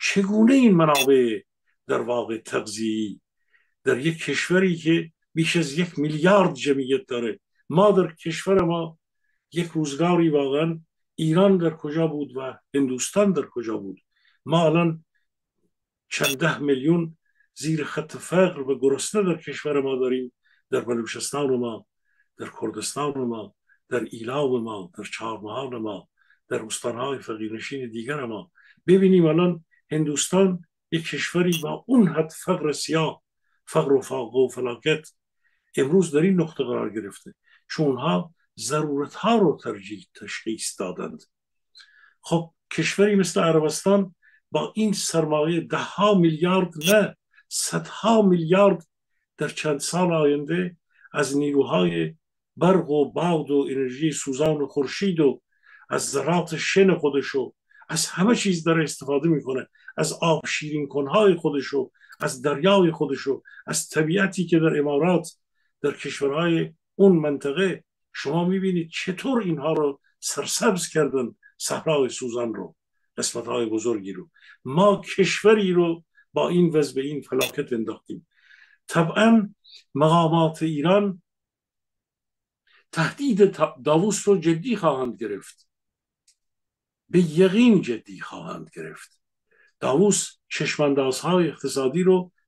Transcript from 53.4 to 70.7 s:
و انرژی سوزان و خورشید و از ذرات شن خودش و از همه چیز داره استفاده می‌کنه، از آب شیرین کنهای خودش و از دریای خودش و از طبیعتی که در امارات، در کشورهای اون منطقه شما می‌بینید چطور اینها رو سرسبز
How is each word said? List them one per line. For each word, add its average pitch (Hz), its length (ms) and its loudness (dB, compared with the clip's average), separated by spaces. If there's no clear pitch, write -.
و 143 200 2
انرژی 135 420 -2
سوزان 147 480 -2
و 139 60 -4
خورشید 160 540 -2
و 135 200 2
از - 200 -4
ذرات 160 460 -2
شن 190 380 4
خودش 139 400 -2
و 127 200 -4
از 160 180 -2
همه 202 280 2
چیز 175 300 0
داره 165 200 2
استفاده 143 440 -2
می‌کنه، 131 400 -2
از 156 160 -2
آب 160 340 0
شیرین 147 420 -6
کنهای 151 460 4
خودش 143 400 -4
و 135 160 -2
از 131 220 -6
دریای 165 480 4
خودش 139 360 -4
و 135 160 -2
از - 220 -6
طبیعتی 180 580 0
که 170 120 2
در 156 200 2
امارات، 151 520 0
در 143 100 0
کشورهای 160 800 -4
اون 196 180 6
منطقه 151 720 -2
شما 160 320 -2
می‌بینید 180 460 -2
چطور 226 380 -2
اینها 160 300 -2
رو 147 280 -2
سرسبز 175 680 -2